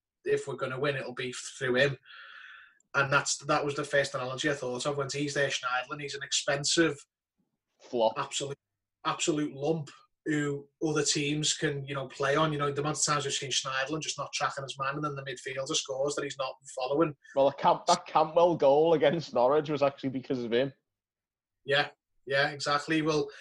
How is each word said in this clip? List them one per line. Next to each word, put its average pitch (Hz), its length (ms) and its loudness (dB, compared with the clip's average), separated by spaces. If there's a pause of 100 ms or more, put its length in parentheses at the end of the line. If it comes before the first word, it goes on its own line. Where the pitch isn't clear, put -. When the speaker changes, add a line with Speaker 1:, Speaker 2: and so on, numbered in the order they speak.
(240)
Speaker 1:
if 139 240 0
we're 131 80 -8
gonna 131 240 -6
win, 143 160 0
it'll 127 180 -8
be 127 200 -6 (240)
through 127 180 0
him." 135 220 4 (960)
And 139 160 2
that's, 139 340 2
that 147 180 2
was 143 120 -2
the 151 80 -4
first 143 320 0
analogy 131 340 -2
I 143 40 2
thought 127 320 -4
of. 143 120 -2
When 135 140 -2
he's 143 220 -2
there, 139 160 2
Schneiderlin, 131 520 -4
he's 139 140 -8
an 139 80 -10
expensive 143 760 0 (920)
Speaker 2:
Flop. 113 280 4
Speaker 1:
absolute, - 400 -6 (480)
absolute 151 480 0
lump 143 360 -2 (360)
who 147 400 -2 (200)
other 147 180 0
teams 147 500 0
can, 143 320 -4
you 139 100 -8
know, 131 120 -6
play 139 280 0
on. 156 160 2
You 147 80 -2
know, 143 120 0
the 139 100 -4
amount 147 160 -2
of - 80 2
times 147 180 0
we've 139 100 -4
seen 139 160 -6
Schneiderlin 135 520 -2
just - 160 -6
not - 160 -8
tracking 139 300 -4
his 131 160 -10
man, 139 160 -4
and 151 80 -6
then 147 120 -4
the 139 60 -8
midfielder 135 540 -6
scores 139 400 -2
that 143 80 -4
he's 139 140 -8
not 131 140 -4 (240)
following. 143 400 0 (200)
Speaker 2:
Well, 139 120 6
a 139 60 2
Camp-, 175 320 2
that 175 200 4
Cantwell 165 500 4
goal 147 380 6
against 151 400 2
Norwich 143 360 4
was 143 120 -2
actually 139 280 0
because 127 340 -4
of 113 80 -6
him. 131 220 2 (920)
Speaker 1:
Yeah, 143 220 2 (380)
yeah, 139 240 2
exactly. 147 520 0
Well, 151 280 2 (120)